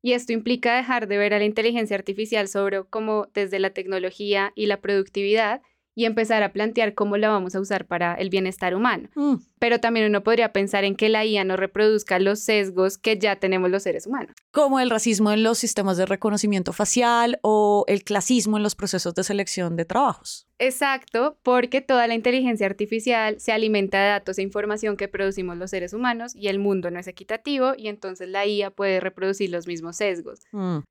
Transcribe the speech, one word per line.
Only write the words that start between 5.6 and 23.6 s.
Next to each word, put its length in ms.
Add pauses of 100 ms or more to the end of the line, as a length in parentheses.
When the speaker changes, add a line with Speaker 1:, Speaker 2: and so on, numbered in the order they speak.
Speaker 1:
y 100
empezar 360
a 120
plantear 420
cómo 220
la 120
vamos 240
a 60
usar 260
para 300
el 160
bienestar 420
humano. 400
Speaker 2:
Mm. 220 (240)
Speaker 1:
Pero 200
también 280
uno 160
podría 280
pensar 340
en 100
que 120
la 160
I 140
A 60
no 120
reproduzca 640
los 220
sesgos 580
que 220
ya 160
tenemos 340
los 140
seres 240
humanos. 260 (160)
Speaker 2:
Como 300
el 100
racismo 420
en 120
los 160
sistemas 380
de 100
reconocimiento 680
facial 680
o 440
el 160
clasismo 540
en 60
los 100
procesos 400
de 100
selección 520
de 100
trabajos. 640 (100)
Speaker 1:
Exacto, 840
porque 380
toda 260
la 80
inteligencia 500
artificial 720
se 120
alimenta 500